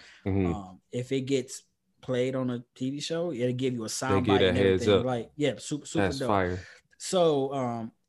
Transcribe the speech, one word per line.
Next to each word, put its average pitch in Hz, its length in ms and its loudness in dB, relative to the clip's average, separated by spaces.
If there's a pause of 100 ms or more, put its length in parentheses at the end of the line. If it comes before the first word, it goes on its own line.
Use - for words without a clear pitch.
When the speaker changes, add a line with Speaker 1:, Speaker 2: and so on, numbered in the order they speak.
(240)
Speaker 1:
Mm-hmm. 95 280 0
Speaker 2:
um, 92 280 -10 (120)
if 123 180 -6
it 135 120 0
gets 127 420 -4 (360)
played 127 360 -2
on 127 140 -2
a 123 140 -6 (120)
T 131 140 -4
V 143 100 -6
show, 165 320 -4
it'll 123 200 0
give 127 220 -2
you 117 100 -4
a 107 40 -6
Speaker 1:
They - 0 -
Speaker 2:
sound 98 380 0
Speaker 1:
get 101 80 4
Speaker 2:
bite 98 80 4
Speaker 1:
a 95 60 8
Speaker 2:
and 90 80 4
Speaker 1:
heads 95 260 4
Speaker 2:
everything. 101 180 6
Speaker 1:
up. - 40 0
Speaker 2:
Like, 123 320 -4
yeah, 139 220 0
super, - 280 -8
super 104 180 0
Speaker 1:
That's 98 140 0
Speaker 2:
dope. 131 100 -4
Speaker 1:
fire. 92 320 2 (380)
Speaker 2:
So, 151 540 2
um, 117 400 -4 (160)